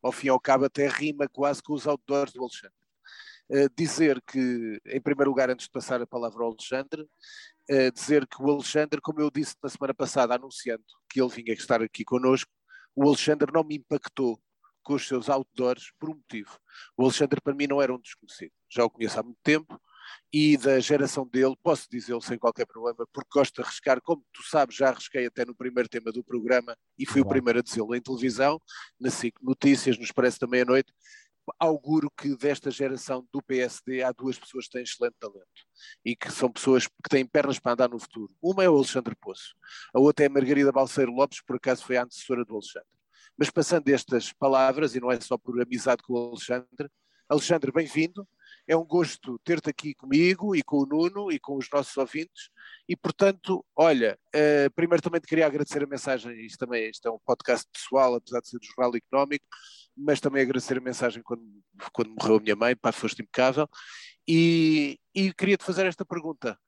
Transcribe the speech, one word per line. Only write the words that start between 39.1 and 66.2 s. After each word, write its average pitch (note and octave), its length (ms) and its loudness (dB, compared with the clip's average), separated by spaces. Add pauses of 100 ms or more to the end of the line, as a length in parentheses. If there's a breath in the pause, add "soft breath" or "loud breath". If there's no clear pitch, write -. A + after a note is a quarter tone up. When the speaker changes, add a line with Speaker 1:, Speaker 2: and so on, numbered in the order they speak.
Speaker 1:
Poço, - 400 -16 (400 loud breath)
a C3 60 4
outra D3 240 6
é - 20 6
a C#3 40 4
Margarida C#3 420 4
Balseiro C3 400 0
Lopes, C3+ 280 0
por - 140 -8
acaso B2 300 -2
foi B2+ 120 -2
a B2 60 2
antecessora A#2+ 420 -6
do A2 100 -12
Alexandre. - 340 -12 (500 soft breath)
Mas D3 100 0
passando D#3+ 420 0
estas B2+ 420 0
palavras, C3 640 2
e B2+ 40 -2
não B2 80 -4
é A#2+ 120 0
só A#2+ 180 -6
por B2 240 -4
amizade B2 400 -2
com B2+ 120 -6
o A#2+ 160 -4
Alexandre, B2 600 -8 (380)
Alexandre, D3 420 2
bem-vindo. E3 560 -2 (420 soft breath)
É D#3+ 80 4
um E3 80 0
gosto D#3 600 -2
ter-te D#3+ 260 -2
aqui C#3+ 240 -10
comigo F3 600 2
e C#3 60 0
com D3 160 0
o C#3 80 2
Nuno F3+ 440 -2
e D3 80 -2
com C#3+ 180 -8
os C3 140 -8
nossos - 260 -2
ouvintes. D3 540 -6 (380 loud breath)
E, F3 80 -4
portanto, F#3+ 680 0 (120)
olha, C3+ 420 4 (160)
eh, D3 360 4
primeiro E3+ 320 2
também E3+ 180 -2
te - 80 -20
queria D#3+ 180 2
agradecer D3 360 -2
a C#3+ 40 -4
mensagem, A#2+ 580 -6
isto - 140 -18
também, A#2+ 320 -4
isto - 160 -10
é A#2 40 0
um A2+ 140 -10
podcast A#2+ 480 0
pessoal, C3 440 2
apesar A#2+ 240 -6
de - 80 -20
ser A#2+ 100 -12
do - 80 -16
Jornal B2 300 -2
Económico, C#3 480 -2 (520 loud breath)
mas C#3+ 240 0
também C#3 220 0
agradecer B2+ 360 -2
a - 20 -4
mensagem A#2+ 420 -4
quando, A#2 200 -10 (500)
quando A2 180 -2
morreu A2 260 4
a G#2 40 6
minha G#2+ 160 0
mãe, A#2+ 180 2
pá, A#2 180 0
foste - 300 -6
impecável. C3 460 0 (580 loud breath)
E, D#3+ 720 4 (160)
e F#3+ 180 2
queria-te G3 320 0
fazer F#3 220 0
esta F3+ 180 -4
pergunta. D#3 640 -8